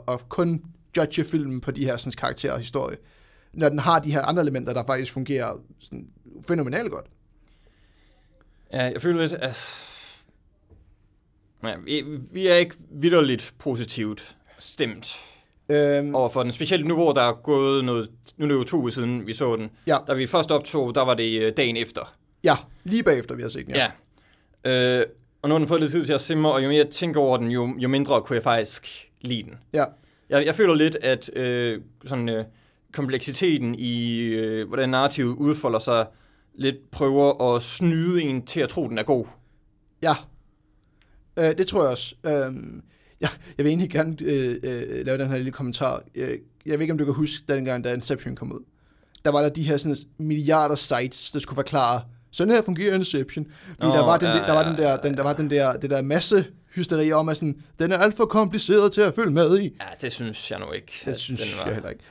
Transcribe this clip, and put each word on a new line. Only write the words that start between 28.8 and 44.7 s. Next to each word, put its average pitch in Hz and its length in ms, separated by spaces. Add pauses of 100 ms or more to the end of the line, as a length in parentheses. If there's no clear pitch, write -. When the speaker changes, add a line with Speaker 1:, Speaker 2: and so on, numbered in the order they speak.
Speaker 2:
lide 120 220
den. - 120 (180)
Speaker 1:
Ja. 147 120 (440)
Speaker 2:
Jeg, 143 180
jeg 156 80
føler 180 200
lidt, 156 220
at, - 400
øh, 123 440 (260)
sådan, 123 220
øh, 110 160 (480)
kompleksiteten 131 840
i, 120 460
øh, 110 480
hvordan 127 200
narrativet 131 460
udfolder 143 440
sig, 113 280 (480)
lidt 135 360
prøver 139 640
at 120 80
snyde 170 600
en 131 240
til - 140
at 127 80
tro, 151 200
den 113 100
er 107 40
god. 123 220 (800)
Speaker 1:
Ja. 160 120 (1200)
Øh, 170 60 (140)
det 185 80
tror 185 160
jeg 135 80
også. - 240 (120)
Øhm, 131 560 (380)
ja, 156 80 (300)
jeg 143 60
vil - 20
egentlig 170 240
gerne, 160 300
øh, 131 420
øh, 123 440